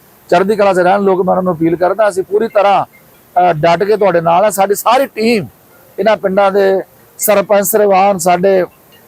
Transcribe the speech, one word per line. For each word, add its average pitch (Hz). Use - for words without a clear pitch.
ਚੜ੍ਹਦੀ 190
ਕਲਾ 202
'ਚ 185
ਰਹਿਣ 185
ਲੋਕ, 190
ਮੈਂ 180
ਉਹਨਾਂ 185
ਨੂੰ 180
ਅਪੀਲ 165
ਕਰਦਾ, 196
ਅਸੀਂ 185
ਪੂਰੀ 214
ਤਰ੍ਹਾਂ, 190
ਅਹ, -
ਡਟ 170
ਕੇ 208
ਤੁਹਾਡੇ 185
ਨਾਲ 170
ਆ। 214
ਸਾਡੀ 196
ਸਾਰੀ 254
ਟੀਮ 220
ਇਹਨਾਂ 208
ਪਿੰਡਾਂ 196
ਦੇ 190
ਸਰਪੰਚ 202
ਸਾਹਿਬਾਨ, 202
ਸਾਡੇ 180